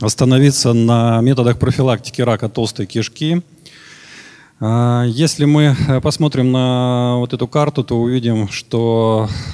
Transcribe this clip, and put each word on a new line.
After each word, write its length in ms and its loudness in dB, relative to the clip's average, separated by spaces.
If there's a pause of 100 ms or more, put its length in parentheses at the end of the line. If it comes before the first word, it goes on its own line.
остановиться 720 2
на 480 2
методах 400 2
профилактики 640 -2
рака 260 -2
толстой 380 -6
кишки. 560 -4 (1160)
А, 460 0
если 400 0
мы, 320 4 (100)
э, 140 0
посмотрим 500 0
на 680 0
вот 160 -4
эту 120 -4
карту, 380 0
то 160 -2
увидим, 480 0
что, 800 0 (260)